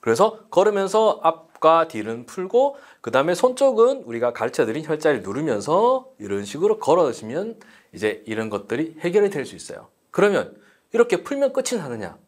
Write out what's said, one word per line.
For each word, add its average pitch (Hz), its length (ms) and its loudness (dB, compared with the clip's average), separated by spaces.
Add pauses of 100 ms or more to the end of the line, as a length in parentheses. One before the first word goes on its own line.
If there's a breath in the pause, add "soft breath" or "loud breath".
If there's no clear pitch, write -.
그래서 180 380 2 (100)
걸으면서 202 720 2
앞과 160 640 2
뒤는 113 380 -8
풀고, 240 520 0 (240 loud breath)
그다음에 139 340 0
손 254 200 2
쪽은 254 480 4
우리가 117 300 -2
가르쳐드린 127 520 -2
혈자리를 151 380 0
누르면서 151 880 0 (100)
이런 202 260 -4
식으로 208 340 -2
걸어주시면 151 800 0 (340 soft breath)
이제 104 320 -4
이런 110 240 -4
것들이 120 500 -6
해결이 196 300 2
될 143 160 -6
수 95 100 -16
있어요. - 340 -16 (220)
그러면 185 440 0 (380 soft breath)
이렇게 233 300 2
풀면 277 300 -2
끝이 254 260 -4
나느냐? 117 380 -10 (100)